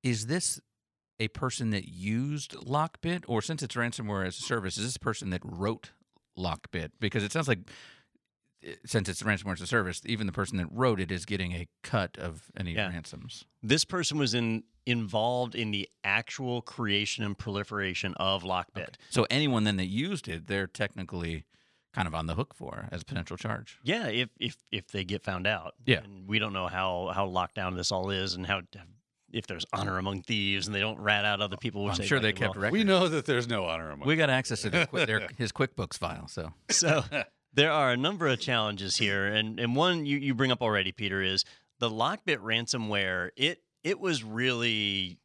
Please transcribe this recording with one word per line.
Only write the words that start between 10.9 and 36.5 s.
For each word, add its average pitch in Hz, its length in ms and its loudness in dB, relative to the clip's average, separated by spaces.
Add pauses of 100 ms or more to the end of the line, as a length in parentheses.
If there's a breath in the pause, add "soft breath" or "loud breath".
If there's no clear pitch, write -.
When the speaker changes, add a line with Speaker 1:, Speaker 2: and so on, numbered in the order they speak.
Speaker 1:
it 85 120 -2
is 87 140 -4
getting 92 260 -2
a 85 160 -6 (140)
cut 98 340 0
of 82 280 -8 (120)
any 87 200 -4
Speaker 2:
Yeah. 101 120 0
Speaker 1:
ransoms. - 560 -10 (180)
Speaker 2:
This 131 220 4
person 170 320 -2
was 135 160 2
in, 113 300 0 (240)
involved 117 680 0
in 110 160 -2
the 98 160 -2 (160)
actual 117 600 -2
creation 107 640 0
and 104 120 -2
proliferation 101 760 -2
of 95 280 2
Lockbit. 92 360 -4
Speaker 1:
Okay. - 140 -8 (180 loud breath)
So 117 180 4
anyone 127 360 4
then 104 120 4
that 92 100 0
used 147 420 -2
it, 82 180 -6
they're 98 220 0
technically 85 760 -4 (500)
kind 92 120 2
of 78 80 -4
on 80 120 -2
the 82 100 -2
hook - 180 -4
for - 380 -12
as 85 100 -8
a - 20 -12
potential - 320 -6
charge. 110 460 -6
Speaker 2:
Yeah, 190 240 -2
if, 117 220 0 (100)
if, - 180 -6 (140)
if 95 180 -4
they 98 140 -4
get 92 220 -4
found 92 240 -2
out. 87 260 -2 (100)
Speaker 1:
Yeah. 110 200 4
Speaker 2:
And 95 240 -16
we 107 100 2
don't 104 140 0
know 92 160 -2
how, 92 440 0
how 98 140 2
locked 92 300 0
down 92 180 -2
this 87 160 -2
all 95 200 0
is 95 240 -2
and 92 120 -6
how, 98 140 0 (720)
if 110 140 -4
there's 85 260 -6
honor 98 260 -2
among 95 240 -2
thieves 98 440 0
and 104 100 -4
they 98 40 0
don't 107 200 0
rat 104 240 4
out 101 160 2
other 95 160 0
people, 104 280 -2
which 101 100 0
Speaker 1:
I'm 85 40 0
Speaker 2:
they 98 80 -2
Speaker 1:
sure 135 140 4
they 110 80 4
Speaker 2:
likely 107 120 0
Speaker 1:
kept 101 160 0
Speaker 2:
will. 98 60 -4
Speaker 1:
records. 113 160 2
Speaker 3:
We 220 60 4
know 185 240 6
that 156 180 0
there's 120 220 2
no 104 160 0
honor 82 260 -2
among 71 160 -6
Speaker 1:
We 156 100 6
got 151 140 4
access 131 320 0
to 107 80 0
their 160 160 2
qui-, 160 200 0
their, 104 260 0
Speaker 3:
<laughs> - 60 -16
Speaker 1:
his 113 120 0
QuickBooks - 480 -2
file, - 300 -6
so. 80 240 -8 (180)